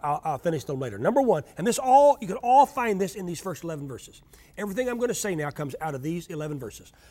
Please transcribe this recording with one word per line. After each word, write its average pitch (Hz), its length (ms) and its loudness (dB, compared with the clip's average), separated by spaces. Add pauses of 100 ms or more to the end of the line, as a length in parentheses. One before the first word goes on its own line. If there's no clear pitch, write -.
I'll, 147 200 -2
I'll 151 140 -4
finish 160 280 -4
them 135 140 -6
later. 117 200 -8
Number 220 220 2
one, 208 220 2 (140)
and 170 80 -4
this 233 140 0
all, 277 420 8
you 208 60 -8
can 190 100 -4
all 262 300 6
find 220 340 0
this 185 140 -4
in 196 100 -10
these 170 140 -8
first 185 240 -10
eleven 156 240 -8
verses. - 340 -14 (340)
Everything 208 320 -2
I'm 240 120 -4
gonna 240 160 0
say 196 200 -2
now 147 140 -2
comes 139 320 -8
out 156 140 -4
of 127 80 -8
these 165 240 -6
eleven 151 320 -8
verses. - 340 -14 (180)